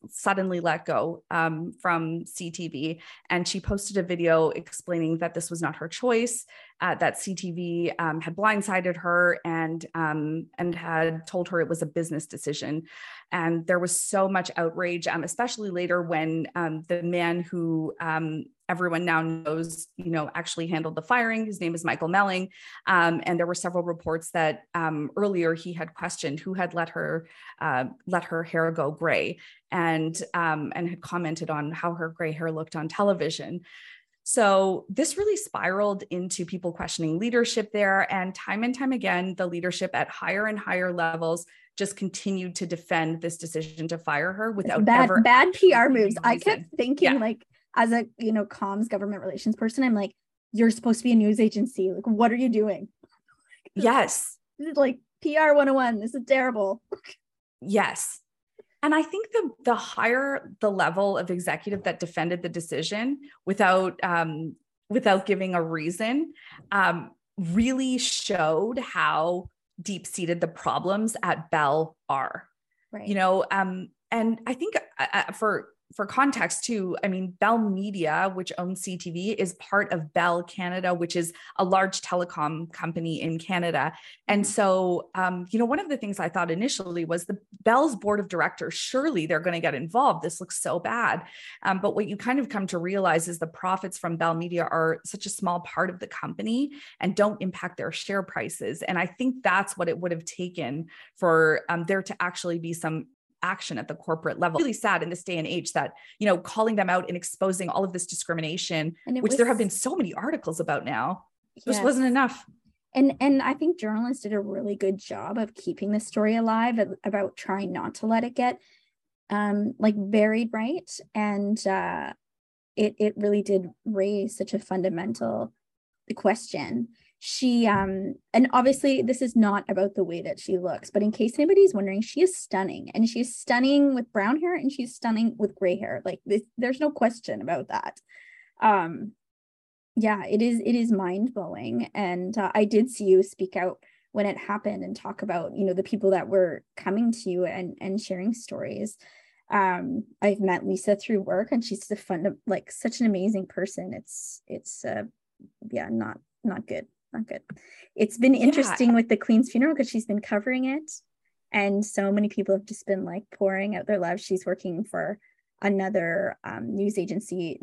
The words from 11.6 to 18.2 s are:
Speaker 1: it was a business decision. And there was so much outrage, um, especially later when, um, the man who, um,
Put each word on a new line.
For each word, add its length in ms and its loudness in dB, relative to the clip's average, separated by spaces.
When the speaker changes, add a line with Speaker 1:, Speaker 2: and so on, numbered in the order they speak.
Speaker 1:
it 80 0
was 140 -2
a 40 -4
business 400 -4
decision. 560 -6
And 340 0
there 120 4
was 220 0
so 280 2
much 280 0
outrage, 500 -2
um, 180 -2
especially 460 -4
later 300 0
when, 540 -2
um, 320 -2
the 160 -2
man 380 0
who, 600 -2
um, 440 -4